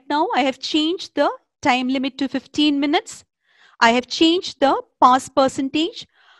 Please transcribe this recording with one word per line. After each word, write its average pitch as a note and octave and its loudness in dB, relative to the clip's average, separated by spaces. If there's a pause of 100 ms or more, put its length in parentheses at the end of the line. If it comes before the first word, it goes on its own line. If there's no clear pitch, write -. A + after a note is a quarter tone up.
now D4+ 0
I B3 2
have C4+ -2
changed D#4+ -4
the D4 0 (300)
time B3+ 0
limit C4 -4
to C4+ -2
fifteen C#4+ -2
minutes. D4+ -4 (560)
I A#3 4
have B3 0
changed E4 0
the D4+ 2 (220)
pass B3+ 4
percentage, C#4+ -2 (320)